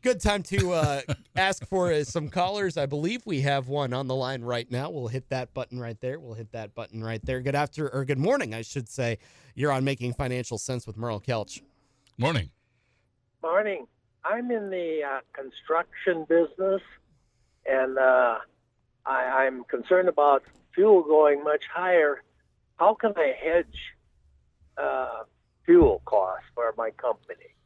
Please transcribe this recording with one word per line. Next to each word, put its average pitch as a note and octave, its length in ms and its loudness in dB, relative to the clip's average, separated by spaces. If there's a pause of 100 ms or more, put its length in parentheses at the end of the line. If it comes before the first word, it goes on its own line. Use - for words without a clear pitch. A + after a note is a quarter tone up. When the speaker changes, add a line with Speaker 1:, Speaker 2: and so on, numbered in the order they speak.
Speaker 1:
good A#3+ 180 0
time G#3 240 0
to, F#3+ 300 0
uh, D3 280 0 (180)
<laughs> - 160 -16
ask F#3+ 320 0
for, F3+ 260 0
uh, D3+ 100 0
some D3+ 260 -6
callers. F#3+ 480 -2
I C#3+ 100 0
believe D#3+ 380 -4
we D#3 160 -2
have C#3 260 0
one C#3 260 -2
on C3 140 -4
the B2+ 80 -2
line C3 260 -4
right A#2+ 300 -6
now. C3 180 -4
We'll C#3 200 -6
hit B2+ 200 -8
that B2+ 240 -6
button B2+ 260 -8
right A#2 220 -8
there. C3+ 180 -4
We'll B2 140 -16
hit A2 200 -14
that A2 200 -10
button A2 300 -10
right A2+ 200 -6
there. C3 180 -2
Good C3+ 140 -2
after-, C#3+ 380 -2
or C3+ 100 -2
good C3 160 -2
morning, F#3+ 360 0
I A2+ 80 -8
should B2 260 -10
say. A#2 300 -2 (340)
You're D3 180 0
on C3 120 0
Making B2+ 300 -2
Financial B2 440 -6
Sense B2 300 -6
with G2+ 100 -12
Merle A2+ 240 -6
Kelch. A2 400 -6 (560)
Speaker 2:
Morning. C#3 320 -2 (960)
Speaker 3:
Morning. F#3 420 -2 (380)
I'm A#3 260 -4
in G#3+ 220 -4
the, E3 320 -4
uh, C3+ 160 -6 (140)
construction D#3+ 920 -4
business, F#3 540 2 (840)
and, C3 320 0
uh, B2+ 400 4 (680)
I, C3 400 0
I'm C3 200 -4
concerned F3+ 440 2
about C#3+ 320 4 (320)
fuel F#3+ 300 8
going D3 400 6
much D3+ 280 0
higher. E3+ 520 2 (540)
How F#3 180 6
can G#3+ 200 0
I D3 260 2
hedge, D#3+ 360 0 (1000)
uh, C3 460 -6 (420)
fuel D#3 400 8
costs F#2 480 0
for A#2 240 -2
my A2+ 140 -2
company? - 640 -8 (100)